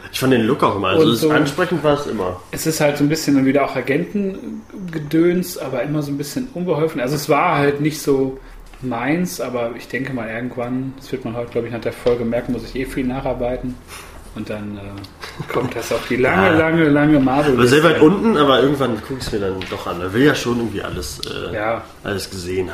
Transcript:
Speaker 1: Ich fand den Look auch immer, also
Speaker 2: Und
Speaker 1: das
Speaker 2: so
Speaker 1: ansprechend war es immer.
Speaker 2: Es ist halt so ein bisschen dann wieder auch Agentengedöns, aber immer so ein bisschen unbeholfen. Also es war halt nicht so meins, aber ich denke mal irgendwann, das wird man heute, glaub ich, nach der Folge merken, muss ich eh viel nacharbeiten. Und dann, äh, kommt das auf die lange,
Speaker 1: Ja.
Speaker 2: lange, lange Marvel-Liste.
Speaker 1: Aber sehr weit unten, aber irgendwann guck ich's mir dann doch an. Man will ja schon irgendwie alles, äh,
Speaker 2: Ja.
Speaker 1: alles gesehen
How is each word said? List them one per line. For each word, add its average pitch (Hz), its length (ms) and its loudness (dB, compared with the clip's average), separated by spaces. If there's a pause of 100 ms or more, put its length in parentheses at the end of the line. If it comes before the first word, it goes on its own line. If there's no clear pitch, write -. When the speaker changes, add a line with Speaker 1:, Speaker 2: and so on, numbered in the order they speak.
(120)
Speaker 1:
Ich - 80 -4
fand 131 120 4
den 117 140 6
Look 143 160 2
auch 117 140 2
immer, 98 140 2
also 160 160 6
Speaker 2:
Und - 40 4
Speaker 1:
das - 120 2
Speaker 2:
so 156 100 4
Speaker 1:
ansprechend 156 500 2
war 147 160 4
es - 80 -6
immer. 92 340 -4 (120)
Speaker 2:
Es - 160 -4
ist 156 120 0
halt 147 180 2
so 147 40 4
ein 147 60 4
bisschen 147 260 2
dann 135 120 6
wieder 139 180 4
auch - 100 -4
Agentengedöns, 175 1800 -2
aber 131 240 -4
immer 147 200 -2
so 143 100 -4
ein 139 60 -4
bisschen 139 360 -6
unbeholfen. 160 460 0
Also 147 160 -2
es 147 120 -4
war 156 300 4
halt 143 220 2
nicht 151 200 -2
so 135 380 0 (460)
meins, 131 560 -2
aber 120 380 -2
ich - 100 -16
denke 131 240 -4
mal 113 160 -6
irgendwann, 123 680 -6
das - 160 -14
wird 127 120 -6
man 117 120 -6
heute, 120 160 -6
glaub 117 120 -2
ich, 113 80 -8
nach 117 80 -6
der 113 120 -4
Folge 120 320 0
merken, 117 280 -2
muss 113 120 -4
ich - 100 -12
eh 127 100 -4
viel 131 220 -4
nacharbeiten. 123 680 -4 (580)
Und 107 160 -10
dann, 104 280 -8
äh, - 760 -12
kommt 127 240 -2
das 113 160 -4
auf - 160 -4
die 120 80 0
lange, 160 320 4
Speaker 1:
Ja. 165 80 4
Speaker 2:
lange, 160 320 4
lange 147 320 6
Marvel-Liste. 131 400 4
Speaker 1:
Aber 123 80 8
sehr 151 160 6
weit 165 160 6
unten, 196 380 4
aber 131 240 6
irgendwann 131 440 2
guck 131 120 -8
ich's - 120 -8
mir 113 100 -2
dann 95 160 -2 (140)
doch 98 160 -8
an. 90 120 -6
Man 92 140 -4
will 117 120 4
ja 147 100 6
schon 120 220 -2
irgendwie 113 260 -4
alles, - 380 -8
äh, - 340 -6
Speaker 2:
Ja. 107 300 -2 (180)
Speaker 1:
alles 98 280 -4
gesehen 92 440 -4